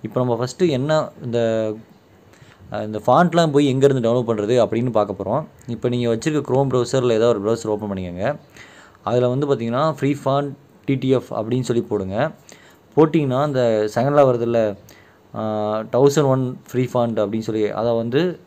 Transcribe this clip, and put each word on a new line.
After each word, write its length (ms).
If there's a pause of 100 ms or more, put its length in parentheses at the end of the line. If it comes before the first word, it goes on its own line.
இப்ப 220
நம்ம 120
ஃபஸ்ட்டு 340
என்ன 420 (120)
இந்த, 160 (1300)
அஹ், 120
இந்த 240
ஃபாண்ட்லாம் 440
போய் 220
எங்கேருந்து 300
டவுன்லோட் 260
பண்றது 280
அப்படின்னு 340
பார்க்க 320
போறோம். 220 (220)
இப்ப 220
நீங்க 260
வச்சிருக்க 380
Chrome 160
ப்ரௌசர்ல 420
ஏதாவது 160
ஒரு 140
ப்ரௌசர் 260
ஓப்பன் 240
பண்ணிக்கோங்க. 340 (800)
அதுல 240
வந்து 200
பார்த்தீங்கன்னா, 460
ஃப்ரீ 220 (100)
ஃபாண்ட் 280 (320)
டி 100
டி 120
எஃப் 260
அப்படின்னு 280
சொல்லி 200
போடுங்க. 500 (680)
போட்டிங்கன்னா, 500
இந்த 480
செகண்ட்ல 280
வருதுல்ல, 360 (760)
ஆ, 80 (400)
தௌசண்ட் 440
ஒன் 420
ஃப்ரீ 260
ஃபாண்ட் 260
அப்படின்னு 300
சொல்லி, 200
அதை 240
வந்து 280 (260)